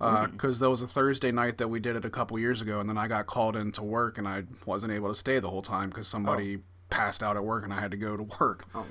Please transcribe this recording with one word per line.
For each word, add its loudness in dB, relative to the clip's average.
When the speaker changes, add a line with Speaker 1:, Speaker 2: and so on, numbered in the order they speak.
Speaker 1:
Uh, 4
Speaker 2:
Mm. -8
Speaker 1:
'cause 0
there 6
was 4
a -4
Thursday 2
night 2
that 0
we 0
did 0
it -4
a -4
couple -2
years 2
ago, 0
and -2
then -2
I 0
got 0
called 2
into -2
work, 0
and -4
I -4
wasn't -2
able -2
to -2
stay 2
the 0
whole -2
time -2
'cause -8
somebody 0
Speaker 2:
Oh. -10
Speaker 1:
passed 0
out 2
at -2
work, 0
and -6
I -4
had -2
to -4
go -2
to -4
work. 2
Speaker 2:
Oh, -6